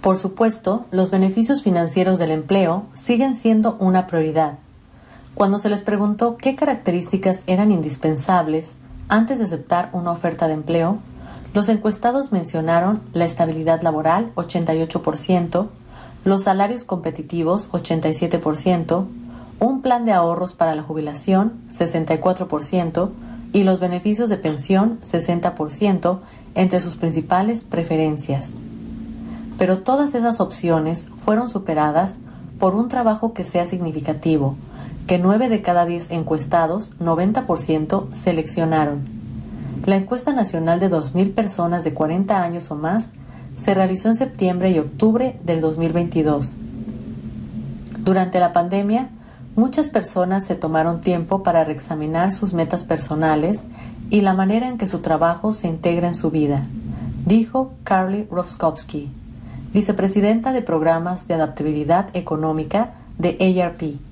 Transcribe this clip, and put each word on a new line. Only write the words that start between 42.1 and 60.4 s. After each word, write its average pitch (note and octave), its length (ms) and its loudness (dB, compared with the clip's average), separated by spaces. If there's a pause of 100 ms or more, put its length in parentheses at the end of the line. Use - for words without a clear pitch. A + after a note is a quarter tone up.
años E3+ 280 -4
o D#3 40 -6
más E3 360 -2 (460)
se - 160 0
realizó F#3+ 360 2
en A3+ 80 4
septiembre F#3 540 0
y F3 80 4
octubre A3 640 2
del E3 160 0
dos D#3 180 0
mil E3 140 2
veintidós. D#3 640 0 (1400)
Durante F#3 420 2
la F3 120 4
pandemia, G3+ 580 0 (440)
muchas C4 360 4
personas F#3+ 540 0
se E3+ 120 -4
tomaron E3 440 0
tiempo F3+ 420 0
para E3+ 220 4
reexaminar D#3 680 -2
sus F#3+ 200 -2
metas E3+ 320 0
personales D#3 800 0 (460)
y G#3 120 6
la F#3+ 120 4
manera G#3 340 2
en B3 80 -6
que G#3+ 100 -2
su F3+ 120 -2
trabajo E3+ 540 2
se G#3+ 160 -4
integra E3+ 400 0
en F3 60 -2
su E3 160 0
vida, C#3+ 320 2 (640)
dijo A3+ 480 2 (120)
Carly G3 460 0
Roskowski, D#3 800 -4 (600)
vicepresidenta G#3 800 2